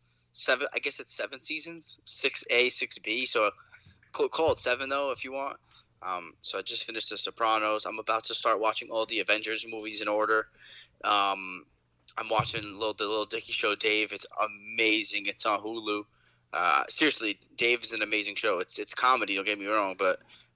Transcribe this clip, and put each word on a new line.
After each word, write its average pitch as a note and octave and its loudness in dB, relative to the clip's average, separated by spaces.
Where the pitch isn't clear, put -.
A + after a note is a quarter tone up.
seven, C3 0
I A#2+ -2
guess C#3 -2
it's - -6
seven A#2 -4
seasons, - -2
six - 2
A, B2 4
six - 2
B. A#2+ -2
So G#2+ 2
call, C#3 0
call D#3+ 2
it - 0
seven, C3 0
though, C#3 -2
if A#2+ -6
you C3 -10
want. C3+ -8
Um, F2+ -8
so - 0
I G2 -6
just - 0
finished A2+ 0
The G2+ 0
Sopranos. G#2+ 2
I'm A2 -6
about A2 -2
to A2+ 0
start A2 2
watching A2 0
all A2+ -2
the A2+ -4
Avengers G#2+ 0
movies A2 -2
in G#2 0
order. G#2+ 2
Um, G2 0
I'm A2+ -6
watching G#2 2
Lil, G#2+ -2
the G#2+ -4
Lil G#2+ 0
Dicky - -4
Show, G#2+ 2
Dave. G#2+ 0
It's G2+ 0
amazing. G#2+ 0
It's - -2
on G#2 0
Hulu. G#2+ -4
Uh, D#2 2
seriously, A2+ 2
Dave A#2 2
is - 2
an A2 0
amazing G#2 -2
show. G2 0
It's, - -2
it's G#2 0
comedy, A#2+ 2
don't F#2+ -2
get G#2 -2
me G2 -8
wrong, G2+ 0
but F#2 2